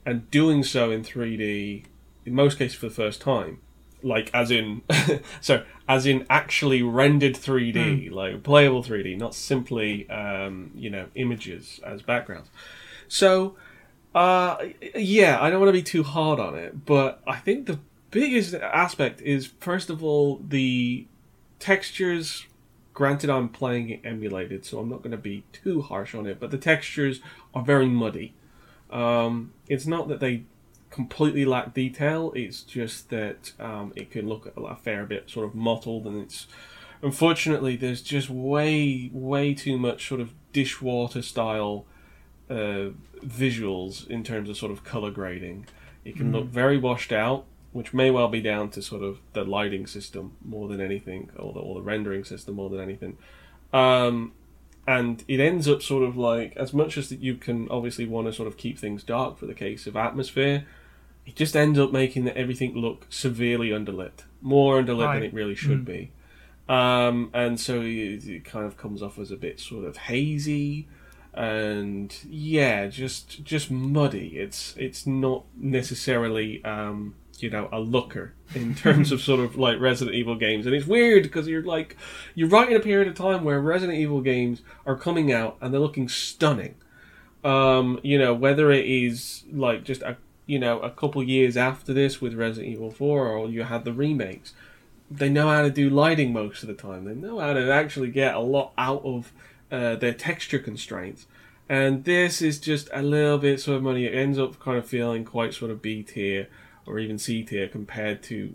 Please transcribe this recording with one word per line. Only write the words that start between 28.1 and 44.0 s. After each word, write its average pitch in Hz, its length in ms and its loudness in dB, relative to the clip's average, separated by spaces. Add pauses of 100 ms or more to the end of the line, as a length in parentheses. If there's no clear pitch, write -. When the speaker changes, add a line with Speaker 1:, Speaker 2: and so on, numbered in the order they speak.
Speaker 1:
Um, 117 600 0 (140)
it's 139 200 -2
not 165 220 -2
that 147 120 -6
they 123 240 -2 (460)
completely 139 560 0
lack 123 260 0
detail, 143 640 -2
it's 113 240 -8
just - 480 -8
that, 107 500 -6
um, 104 380 -10
it 107 140 -12
can 107 180 -6
look 110 260 -10
a, - 60 -16
a 104 160 -12
fair 104 300 -6
bit 101 240 -10
sort 110 160 -6
of 104 80 -12
mottled, 113 520 -4
and 104 140 -8
it's, - 260 -14 (540)
unfortunately, 143 760 2
there's 123 260 -4
just 135 260 -4
way, 139 840 0
way 139 440 0
too 139 240 -2
much 123 280 -2
sort 127 140 -4
of 117 140 -10 (180)
dishwater 123 720 -2
style, 107 640 -2 (640)
uh, 101 400 -4 (340)
visuals 113 840 -4